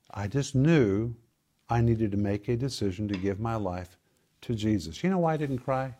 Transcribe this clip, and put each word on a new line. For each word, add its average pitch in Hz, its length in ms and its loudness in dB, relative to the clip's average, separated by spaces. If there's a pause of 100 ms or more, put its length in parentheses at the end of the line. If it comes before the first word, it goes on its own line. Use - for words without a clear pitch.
(120)
I 101 160 -6
just 131 280 -2
knew 123 600 4 (540)
I 117 120 2
needed 113 300 2
to 101 60 0
make 101 300 0
a 123 80 0
decision 107 520 -4
to 101 100 -2
give 95 220 -2
my 113 160 -4
life 90 420 -6 (440)
to 123 140 -6
Jesus. 101 480 0
You 175 60 2
know 190 80 2
why 165 160 2
I 156 40 0
didn't 135 220 -4
cry? 131 400 -2